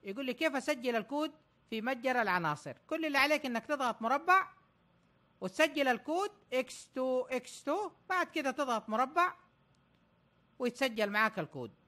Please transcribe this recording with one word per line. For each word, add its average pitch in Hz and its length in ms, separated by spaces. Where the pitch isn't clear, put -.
يقول 208 220
لي: 247 80
"كيف 311 220
أسجل 247 400
الكود 294 360
في 220 100
متجر 247 420
العناصر؟" 165 540
كل 320 180
اللي 285 140
عليك 294 280
إنك 233 200
تضغط 262 360
مربع 311 460
وتسجل 294 480
الكود 330 420
إكس 254 420
تو 254 360
إكس - 340
تو، 359 260
بعد 359 180
كده 277 240
تضغط 254 380
مربع 269 460
ويتسجل 240 520
معاك 214 280
الكود 135 320